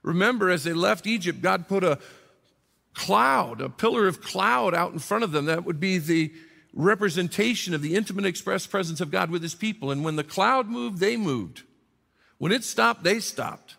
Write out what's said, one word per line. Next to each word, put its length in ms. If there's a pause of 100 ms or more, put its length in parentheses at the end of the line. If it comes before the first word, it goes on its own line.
Remember, 480
as 140
they 80
left 340
Egypt, 360
God 260
put 160
a 140 (960)
cloud, 680
a 80
pillar 400
of 120
cloud 540
out 180
in 60
front 260
of 80
them. 120
That 200
would 140
be 200
the 340 (400)
representation 1000
of 80
the 120
intimate 300
express 420
presence 340
of 100
God 200
with 120
his 120
people. 360
And 120
when 140
the 80
cloud 440
moved, 300
they 180
moved. 480 (760)
When 120
it 140
stopped, 400
they 160
stopped. 580